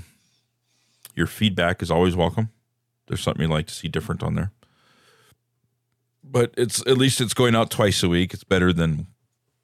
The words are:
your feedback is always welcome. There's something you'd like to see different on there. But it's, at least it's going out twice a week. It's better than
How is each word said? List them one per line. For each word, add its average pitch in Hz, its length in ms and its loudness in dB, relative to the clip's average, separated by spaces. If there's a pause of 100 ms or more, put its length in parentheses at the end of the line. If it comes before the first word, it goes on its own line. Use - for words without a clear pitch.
(1160)
your 85 100 0
feedback 90 560 -2
is 85 80 -4
always 87 240 4
welcome. 87 360 0 (560)
There's - 160 -6
something - 200 -4
you'd 80 80 0
like 78 180 -2
to - 60 -16
see - 140 -10
different 82 340 -6
on 82 120 -4
there. 82 180 -4 (1700)
But 123 340 0
it's, 117 300 -2
at 127 120 4
least 131 220 2
it's 110 140 -2
going 120 200 4
out 113 160 2
twice 104 320 0
a 95 60 2
week. 87 260 0
It's - 100 -16
better 90 280 4
than 80 340 -2 (580)